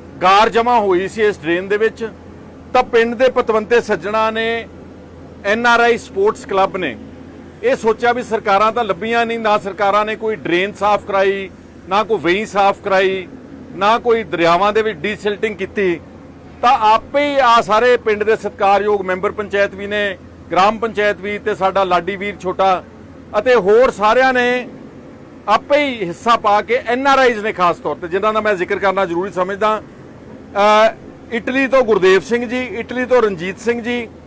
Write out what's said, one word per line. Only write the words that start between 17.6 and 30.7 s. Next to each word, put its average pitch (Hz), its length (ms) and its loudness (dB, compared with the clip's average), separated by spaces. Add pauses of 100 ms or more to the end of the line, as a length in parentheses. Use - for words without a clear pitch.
ਸਾਰੇ 226 360 4
ਪਿੰਡ 214 260 0
ਦੇ 214 120 2
ਸਤਿਕਾਰਯੋਗ 202 640 0
ਮੈਂਬਰ 185 300 -4
ਪੰਚਾਇਤ 202 440 -2
ਵੀ 202 120 -10
ਨੇ, 202 300 -4 (340)
ਗ੍ਰਾਮ 196 280 4
ਪੰਚਾਇਤ 208 380 -2
ਵੀ, 202 220 -8
ਤੇ 208 160 -4
ਸਾਡਾ 190 280 0
ਲਾਡੀ 180 320 -2
ਵੀਰ 196 240 -8
ਛੋਟਾ 180 440 0 (560)
ਅਤੇ 247 160 2
ਹੋਰ 220 360 4
ਸਾਰਿਆਂ 247 420 2
ਨੇ 247 340 -2 (800)
ਆਪੇ 220 300 2
ਹੀ 254 280 -2
ਹਿੱਸਾ 196 300 0
ਪਾ 208 260 2
ਕੇ, 220 240 -2
ਐਨ 247 220 -2
ਆਰ 269 120 4
ਆਈਜ਼ 247 200 2
ਨੇ 208 140 -4
ਖਾਸ 175 240 0
ਤੌਰ 151 180 -6
ਤੇ, 175 120 -12
ਜਿਨ੍ਹਾਂ 196 260 -2
ਦਾ 214 80 -2
ਮੈਂ 214 120 0
ਜ਼ਿਕਰ 185 260 -4
ਕਰਨਾ 190 260 0
ਜ਼ਰੂਰੀ 175 260 -4
ਸਮਝਦਾ। 196 500 -2 (1080)